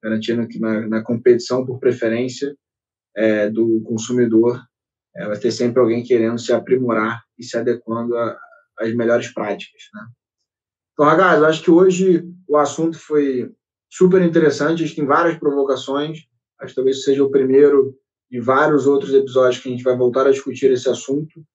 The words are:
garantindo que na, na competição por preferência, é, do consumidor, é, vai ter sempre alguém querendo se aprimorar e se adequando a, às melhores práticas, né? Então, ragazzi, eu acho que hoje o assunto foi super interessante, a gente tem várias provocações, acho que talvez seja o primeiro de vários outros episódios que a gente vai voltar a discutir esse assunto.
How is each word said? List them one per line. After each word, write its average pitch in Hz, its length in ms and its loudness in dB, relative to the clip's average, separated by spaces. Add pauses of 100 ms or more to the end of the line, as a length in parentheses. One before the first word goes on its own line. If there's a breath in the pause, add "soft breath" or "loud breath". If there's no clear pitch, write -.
garantindo 110 440 -4
que - 120 -14
na, 110 280 -4
na 110 160 -4
competição 123 600 -2
por 123 140 -10
preferência, 123 760 -4 (640)
é, 107 340 0
do 113 320 0
consumidor, 120 800 0 (540)
é, 95 100 -10
vai 104 120 -6
ter 117 120 -2
sempre 120 300 0
alguém 117 220 2
querendo 117 360 0
se - 140 -4
aprimorar 113 720 -2 (160)
e 120 60 -16
se 123 120 -10
adequando 117 600 -4
a, 117 220 -6 (400)
às 113 160 -4
melhores 120 380 0
práticas, 104 500 -8 (120)
né? 104 80 -16 (920)
Então, 147 140 0
ragazzi, 160 360 4
eu 156 40 4
acho 160 160 0
que - 80 0
hoje 180 540 4 (240)
o 147 80 0
assunto 160 420 -2
foi 135 520 -2 (380)
super 185 320 4
interessante, 160 600 2
a 151 40 -2
gente - 100 -8
tem 147 100 -4
várias 160 320 0
provocações, 143 800 -2 (400)
acho 127 100 -16
que - 40 -20
talvez 131 300 -2
seja 139 180 2
o 135 80 2
primeiro 135 640 4 (360)
de 123 100 -8
vários 135 460 2
outros 139 280 0
episódios 127 480 2
que 135 60 -12
a 127 40 -6
gente 123 120 -8
vai 127 120 0
voltar 127 300 2
a 139 40 4
discutir 135 420 0
esse 127 160 -2
assunto. 143 520 -6 (140)